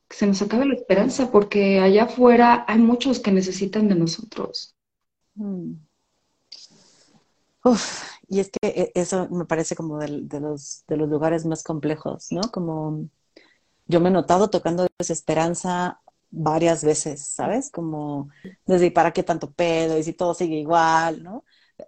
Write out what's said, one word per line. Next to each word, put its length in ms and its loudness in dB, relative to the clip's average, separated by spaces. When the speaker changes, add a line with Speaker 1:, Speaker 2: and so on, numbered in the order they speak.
Speaker 1:
Que 80 -18
se 100 0
nos 160 2
acabe 240 0
la 80 2
esperanza, 560 0
porque 500 4
allá 240 6
afuera 640 6
hay 120 2
muchos 420 4
que 120 -2
necesitan 560 0
de 60 4
nosotros. 800 -4
Speaker 2:
Mm. 380 -8
Uf, 380 0
y 120 0
es 100 -4
que 180 -4
e-, 260 -2
eso 360 -2
me 140 -4
parece 320 -4
como 220 -8
del, 300 -8
de 120 -10
los, 480 -10
de 80 -2
los 120 -2
lugares 380 0
más 160 -4
complejos, 720 -6
¿no? 100 -2
Como 560 -6
yo 140 4
me 80 4
he 40 4
notado 380 2
tocando 360 -2
desesperanza 1000 -2
varias 540 0
veces, 420 -2
¿sabes? 440 -4
Como 600 -8
desde, 200 4
"¿y 40 2
para 220 2
qué 100 -2
tanto 300 -6
pedo? 460 0
¿Y 40 0
si 100 -6
todo 220 -2
sigue 220 -4
igual?", 640 2
¿no? 220 -16